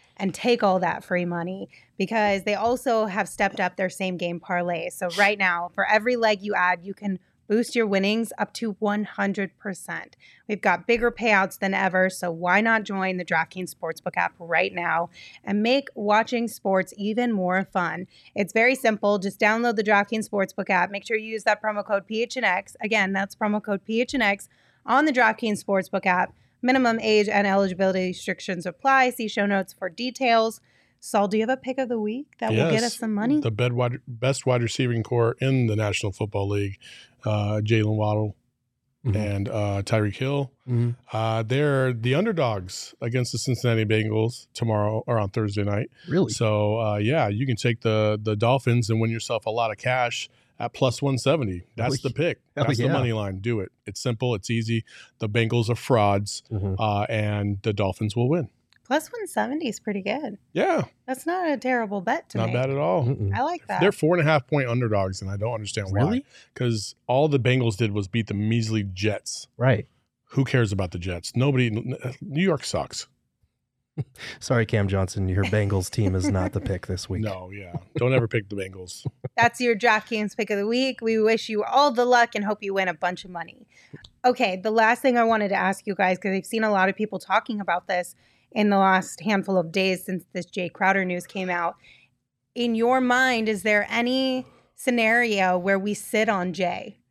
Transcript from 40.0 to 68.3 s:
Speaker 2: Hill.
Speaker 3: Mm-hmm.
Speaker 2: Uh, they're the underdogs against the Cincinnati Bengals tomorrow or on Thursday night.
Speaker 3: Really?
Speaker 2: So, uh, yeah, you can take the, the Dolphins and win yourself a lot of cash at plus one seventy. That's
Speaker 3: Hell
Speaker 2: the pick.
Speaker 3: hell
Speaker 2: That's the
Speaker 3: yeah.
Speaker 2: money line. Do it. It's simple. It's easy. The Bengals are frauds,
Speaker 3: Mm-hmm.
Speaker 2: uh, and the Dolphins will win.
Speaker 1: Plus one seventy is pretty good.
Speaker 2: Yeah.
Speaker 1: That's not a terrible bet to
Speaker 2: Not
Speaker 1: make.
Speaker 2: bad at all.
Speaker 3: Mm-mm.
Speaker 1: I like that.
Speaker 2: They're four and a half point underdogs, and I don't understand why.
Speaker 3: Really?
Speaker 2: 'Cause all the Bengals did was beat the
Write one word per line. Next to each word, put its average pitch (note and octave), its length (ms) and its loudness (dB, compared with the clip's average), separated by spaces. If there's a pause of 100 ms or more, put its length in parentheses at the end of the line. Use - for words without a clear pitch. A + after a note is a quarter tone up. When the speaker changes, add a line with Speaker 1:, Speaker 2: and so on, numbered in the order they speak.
Speaker 2:
Hill. C#3 340 -4 (180)
Speaker 3:
Mm-hmm. A#2+ 220 2 (200)
Speaker 2:
Uh, A2+ 300 0
they're C3 500 2
the A#2+ 220 0
underdogs C#3 880 -2
against A#2+ 300 -2
the B2 80 -4
Cincinnati A#2 440 2
Bengals A2 720 0
tomorrow A2 540 0
or A#2+ 100 2
on G2+ 140 0
Thursday G#2 320 -2
night. G2+ 260 -2 (180)
Speaker 3:
Really? D#3 240 0
Speaker 2:
So, G#2+ 480 0
uh, G#2+ 180 0
yeah, A#2 300 2
you A2 200 -2
can A#2+ 80 0
take A#2+ 260 -2
the, G#2+ 400 2
the G#2+ 140 0
Dolphins A#2 560 2
and A2+ 100 0
win A2+ 80 0
yourself A2+ 380 -4
a - 20 -2
lot A2+ 220 0
of G#2 60 -8
cash B2 520 -2 (300)
at A#2 140 -6
plus - 280 0
one C3+ 160 0
seventy. A#2 460 0 (120)
That's A#2+ 280 -2
Speaker 3:
Hell C3+ 80 -2
Speaker 2:
the - 20 -8
pick. D3+ 260 -2 (160)
Speaker 3:
hell C#3+ 100 0
Speaker 2:
That's C3+ 120 0
the A#2 60 0
Speaker 3:
yeah. - 100 2
Speaker 2:
money B2+ 200 0
line. G2 260 -4
Do A2+ 220 -2
it. F#2 100 -8 (160)
It's G#2 120 -12
simple. A#2+ 360 -2
It's G2+ 160 -6
easy. A#2 340 -2 (320)
The A2+ 100 -4
Bengals A2+ 440 2
are A2+ 40 0
frauds, G#2 760 2
Speaker 3:
Mm-hmm. G2 260 -2
Speaker 2:
uh, G#2+ 320 0
and G#2 540 -2
the G#2+ 100 0
Dolphins G2+ 420 -2
will A#2+ 140 2
win. D#3+ 200 0 (360)
Speaker 1:
Plus D4+ 260 -2
one A4+ 140 -8
seventy C4 440 -4
is - 100 -8
pretty G3+ 220 -6
good. - 360 -6 (160)
Speaker 2:
Yeah. C4 300 2 (240)
Speaker 1:
That's B3+ 180 -6
not F4 240 -2
a C#4+ 80 0
terrible A3 440 -2
bet A#3 300 -4
to - 60 -6
Speaker 2:
Not A2+ 100 0
Speaker 1:
make. A#2 80 -4
Speaker 2:
bad C3 140 0
at C3+ 80 -2
all. D#3 280 2
Speaker 3:
Mm-mm. G#2 280 0
Speaker 1:
I A#3 80 0
like E4 260 -2
that. - 120 -4
Speaker 2:
They're F#3+ 140 4
four D#3+ 220 2
and E3+ 60 2
a D3 80 4
half D3+ 160 4
point C#3 240 0
underdogs, G#2+ 520 0
and F#2+ 100 -6
I G2+ 60 -6
don't A2+ 160 -2
understand G#2 380 -6
why. G2 100 2
Speaker 3:
Really? A3 240 2 (280)
Speaker 2:
'Cause A#2 400 -2 (140)
all C3+ 200 4
the C#3+ 120 2
Bengals A#2+ 380 2
did A2 160 2
was G2+ 140 -2
beat A2 200 -2
the G#2 80 -6